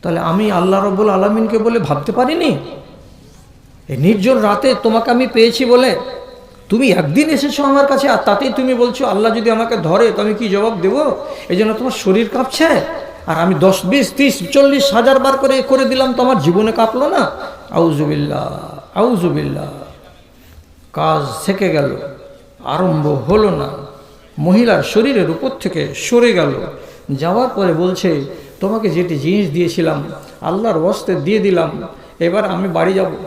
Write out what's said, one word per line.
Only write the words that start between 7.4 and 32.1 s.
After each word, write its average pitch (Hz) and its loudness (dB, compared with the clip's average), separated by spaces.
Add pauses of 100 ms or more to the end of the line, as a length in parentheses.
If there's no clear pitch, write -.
আমার 277 4
কাছে, 277 2
আর 226 2
তাতেই 233 0
তুমি 254 0
বলছো, 240 0
"আল্লাহ 214 0
যদি 226 2
আমাকে 226 0
ধরে, 190 2
তো 202 -2
আমি 214 0
কি 214 -4
জবাব 202 0
দেবো?" 240 0 (240)
এই 180 0
জন্য 208 2
তোমার 233 -2
শরীর 214 2
কাঁপছে, 254 -2 (640)
আর 156 -2
আমি 180 2
দশ, 185 4
বিশ, 240 0
ত্রিশ, 277 2 (120)
চল্লিশ 277 4
হাজার 247 4
বার 269 2
করে 269 2
করে 262 2
দিলাম, 262 0
তো 247 0
আমার 247 2
জীবনে 185 2
কাঁপলো 226 0
না? 330 0 (400)
আউযুবিল্লাহ, 147 -2 (360)
আউযুবিল্লাহ। 160 0 (1300)
কাজ 151 -2
থেকে 196 0
গেল, 143 0 (720)
আরম্ভ 156 0
হলো 156 2
না, 143 -4 (680)
মহিলার 196 4
শরীরের 220 0
উপর 254 -4
থেকে 160 -6
সরে 240 2
গেল। 156 0 (600)
যাওয়ার 180 -2
পরে 185 0
বলছে, 170 0 (360)
তোমাকে 214 -2
যেটি 165 -2
জিনিস 180 0
দিয়েছিলাম, 156 -2 (380)
আল্লাহর 190 -2
ওয়াস্তে 185 0
দিয়ে 175 0
দিলাম, 175 0 (360)